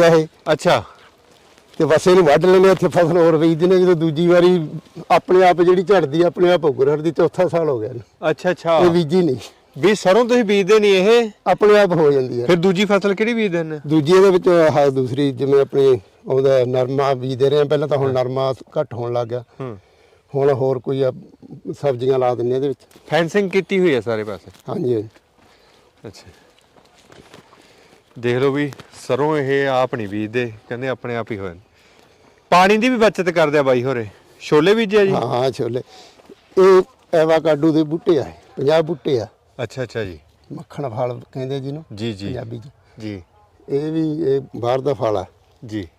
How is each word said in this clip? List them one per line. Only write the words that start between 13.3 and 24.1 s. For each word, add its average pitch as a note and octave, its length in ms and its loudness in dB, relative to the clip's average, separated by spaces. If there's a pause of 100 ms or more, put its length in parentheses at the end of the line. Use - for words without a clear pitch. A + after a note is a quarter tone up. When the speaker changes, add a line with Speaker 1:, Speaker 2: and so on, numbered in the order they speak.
Speaker 2:
ਬੀਜਦੇ F#3+ 280 -2
ਨੇ? D#3 240 -10
Speaker 1:
ਦੂਜੀ D3+ 260 0
ਇਹਦੇ F#3+ 180 6
ਵਿੱਚ F3+ 180 2
ਆਹ D3+ 420 4
ਦੂਸਰੀ C3 420 -2
ਜਿਵੇਂ C#3 280 0
ਆਪਣੀ C3+ 400 2 (300)
ਆਉਂਦਾ C3+ 340 2
ਨਰਮਾ C3 500 -2
ਬੀਜਦੇ C3 360 -2
ਰਹੇ D3 100 2
ਆ, D3 40 2
ਪਹਿਲਾਂ C#3+ 240 -2
ਤਾਂ C#3+ 100 -2
ਹੁਣ C#3 80 -2
Speaker 2:
ਹਾਂ। B2+ 180 -2
Speaker 1:
ਨਰਮਾ C3 300 -4 (260)
ਘੱਟ C#3 140 -8
ਹੋਣ A#2+ 180 -8
ਲੱਗ A#2+ 140 -4
ਗਿਆ। A#2+ 180 -10 (160)
Speaker 2:
ਹੂੰ। A#2+ 180 -14 (560)
Speaker 1:
ਹੁਣ C#3 180 0
ਹੋਰ C3 260 -2
ਕੋਈ C3+ 240 -6
ਆ, B2+ 100 -2 (680)
ਸਬਜ਼ੀਆਂ C3 380 -2
ਲਾ B2 160 0
ਦਿੰਦੇ A#2+ 180 -4
ਆ B2+ 40 -2
ਇਹਦੇ C#3 120 -4
ਵਿੱਚ। C3 120 -8 (260)
Speaker 2:
ਫੈਂਸਿੰਗ E3+ 440 -2
ਕੀਤੀ G3 280 -4
ਹੋਈ F3 160 2
ਆ A#2+ 60 -2
ਸਾਰੇ G#2+ 240 -6